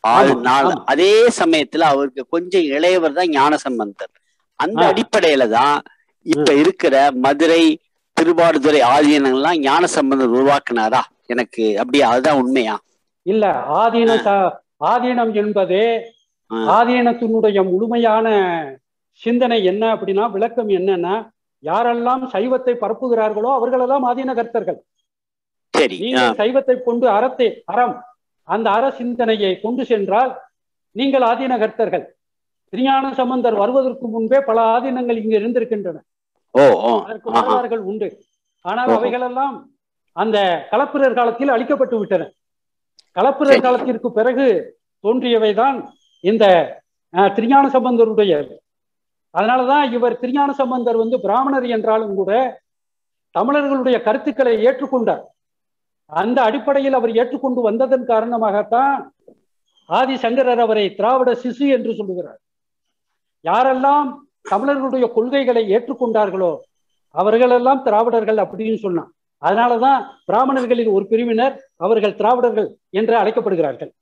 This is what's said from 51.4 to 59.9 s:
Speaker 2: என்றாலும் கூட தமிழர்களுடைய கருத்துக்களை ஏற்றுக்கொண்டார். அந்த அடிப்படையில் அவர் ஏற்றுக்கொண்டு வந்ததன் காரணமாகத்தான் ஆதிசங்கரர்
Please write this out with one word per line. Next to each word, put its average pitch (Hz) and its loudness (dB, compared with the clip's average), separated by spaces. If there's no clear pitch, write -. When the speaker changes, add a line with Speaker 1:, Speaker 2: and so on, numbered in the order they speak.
Speaker 2:
என்றாலும் 220 -2
கூட 208 -2
தமிழர்களுடைய 262 0
கருத்துக்களை 254 0
ஏற்றுக்கொண்டார். 254 -2
அந்த 214 -2
அடிப்படையில் 277 0
அவர் 233 0
ஏற்றுக்கொண்டு 247 -2
வந்ததன் 233 0
காரணமாகத்தான் 226 0
ஆதிசங்கரர் 247 0